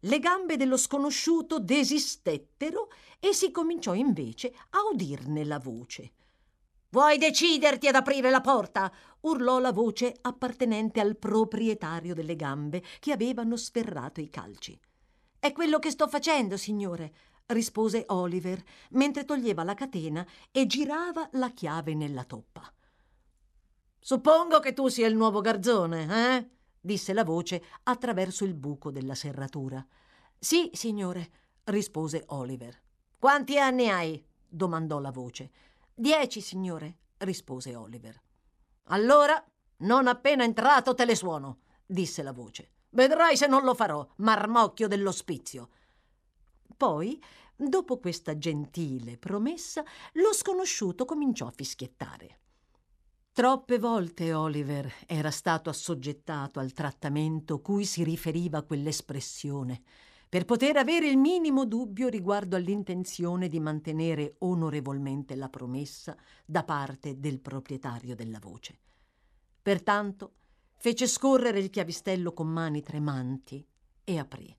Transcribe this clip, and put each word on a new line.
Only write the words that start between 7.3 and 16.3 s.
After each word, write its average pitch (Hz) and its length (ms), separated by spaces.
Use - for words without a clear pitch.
ad 269 100
aprire 262 340
la 262 100
porta?» 214 500
urlò 254 380
la 254 140
voce 233 500
appartenente 240 760
al 208 160
proprietario 214 1000
delle 160 200
gambe 147 480
che 294 140
avevano 233 460
sferrato 190 640
i 147 80
calci. - 500
«È 294 140
quello 302 260
che 311 120
sto 302 180
facendo, 285 480